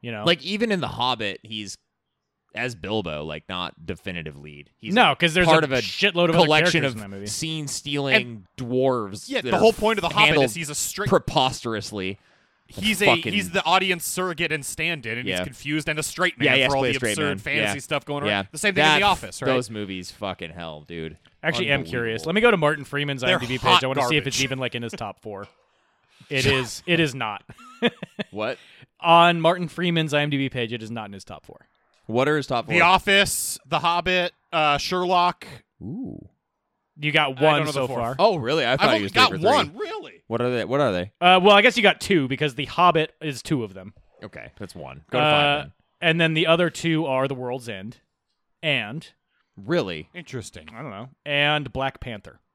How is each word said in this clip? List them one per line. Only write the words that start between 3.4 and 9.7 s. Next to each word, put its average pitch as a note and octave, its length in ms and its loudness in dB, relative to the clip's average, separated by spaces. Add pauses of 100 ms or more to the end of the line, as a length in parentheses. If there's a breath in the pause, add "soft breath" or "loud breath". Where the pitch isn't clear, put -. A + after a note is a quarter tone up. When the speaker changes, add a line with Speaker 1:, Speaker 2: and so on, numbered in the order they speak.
Speaker 2:
not F2+ 380 -8
definitive E2+ 500 -10
lead. D2 420 -20
He's C3+ 160 -8
Speaker 1:
No, G3+ 180 4
Speaker 2:
a C3 40 -2
Speaker 1:
'cause E3+ 180 0
there's F3+ 120 4
Speaker 2:
part D#3+ 160 6
Speaker 1:
a D3+ 40 -2
Speaker 2:
of C3 60 -2
a B2+ 60 2
Speaker 1:
shitload F3 500 0
of D#3 60 2
other E3+ 100 6
Speaker 2:
collection D#3 360 4
Speaker 1:
characters C#3 120 -2
Speaker 2:
of A2 120 -10
Speaker 1:
in G2 60 -14
that G2 40 -12
movie. G2 140 -12
Speaker 2:
scene-stealing C#3+ 880 -4
Speaker 3:
And A#2 280 -4 (140)
Speaker 2:
dwarves B2 720 -2
Speaker 3:
Yeah, B3+ 140 -4
Speaker 2:
that - 80 -4
Speaker 3:
the F#3+ 60 2
Speaker 2:
are - 40 2
Speaker 3:
whole A3 120 8